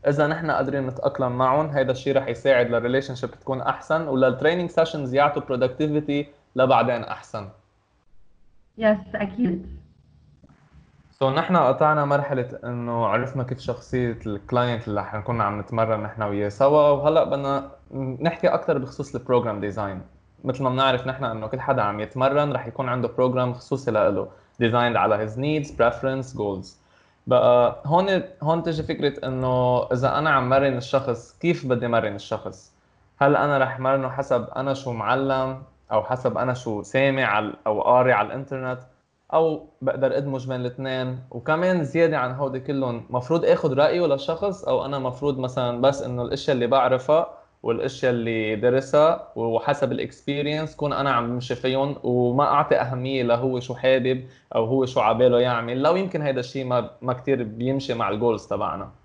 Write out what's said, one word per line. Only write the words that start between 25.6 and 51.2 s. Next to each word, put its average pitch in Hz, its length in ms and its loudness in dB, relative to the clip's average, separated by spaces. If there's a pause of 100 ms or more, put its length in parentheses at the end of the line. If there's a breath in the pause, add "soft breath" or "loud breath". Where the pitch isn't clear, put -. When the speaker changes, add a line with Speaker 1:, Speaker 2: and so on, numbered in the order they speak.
Speaker 1:
preference, 131 680 0
goals. 98 300 -4 (600 soft breath)
بقى 123 580 4
هون، 185 360 2 (200)
هون 160 220 0
تجي 160 200 -4
فكرة 143 440 -4
إنه 127 640 0
إذا 127 260 0
أنا 156 120 0
عم 131 200 2
مرن 135 280 4
الشخص، 123 600 -4
كيف 156 280 0
بدي 120 200 0
مرن 110 280 0
الشخص؟ - 580 -10 (440)
هل 143 180 4
أنا 139 220 2
رح 127 220 0
مرنه 131 300 0
حسب 127 460 -2
أنا 135 180 -2
شو 131 200 -6
معلم 131 640 -2 (340)
أو 110 120 2
حسب 123 340 -2
أنا 123 160 0
شو 110 280 -6
سامع 135 420 0
على، 107 300 0 (140)
أو 107 140 0
قاري 127 300 6
على 107 160 2
الإنترنت، 131 520 -8 (540)
أو 160 320 2 (160)
بقدر 135 360 0
أدمج 135 300 -4
بين 127 140 -6
الاثنين؟ 127 580 -6 (120)
وكمان 165 520 0
زيادة 160 360 2
عن 127 120 -2
هودي 135 280 -4
كلهم، 127 500 -4
مفروض 127 360 0
آخد 165 280 2
رأيه 156 340 2
للشخص، 165 560 -2
أو 123 220 0
أنا 139 140 -6
مفروض 131 400 -4
مثلا 123 420 -2
بس 139 220 2
إنه 123 180 -6
الأشياء 135 340 -2
اللي 120 120 0
بعرفها 131 600 2 (360 loud breath)
والأشياء 123 480 -2
اللي 113 440 0
درسها 135 800 2
وحسب 117 560 0
الإكسبيرينس 143 840 -4
كون 143 180 -2
أنا 139 180 0
عم 120 160 2